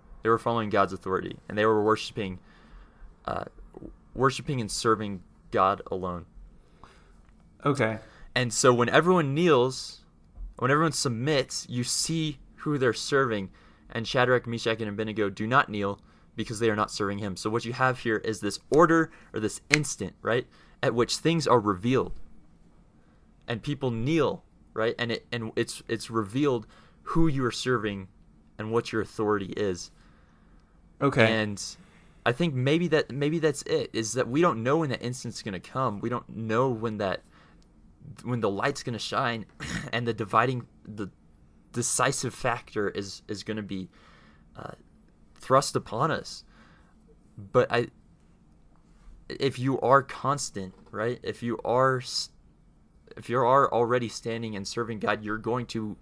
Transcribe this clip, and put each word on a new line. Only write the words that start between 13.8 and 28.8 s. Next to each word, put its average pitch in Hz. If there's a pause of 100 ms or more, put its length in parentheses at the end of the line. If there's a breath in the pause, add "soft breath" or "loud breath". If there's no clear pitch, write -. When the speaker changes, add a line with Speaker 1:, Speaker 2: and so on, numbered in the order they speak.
Speaker 1:
and 113
Shadrach, 123
Meshach, 117
and 110
Abednego 104
do 101
not 131
kneel 101 (340 soft breath)
because 110
they 113
are 104
not 107
serving 101
him. 98
So 107
what 117
you 117
have 127
here 110
is 107
this 101 (120)
order, 160 (240 loud breath)
or 110
this 107
instant, 143
right, 113 (360 soft breath)
at 135
which 117
things 160
are 123
revealed. 104 (1300 soft breath)
And 117
people 135
kneel, 127 (300)
right? 113
And 117
it, -
and 113
it's, -
it's -
revealed 117 (360 soft breath)
who 165
you 135
are 117
serving 104 (500)
and 107
what 117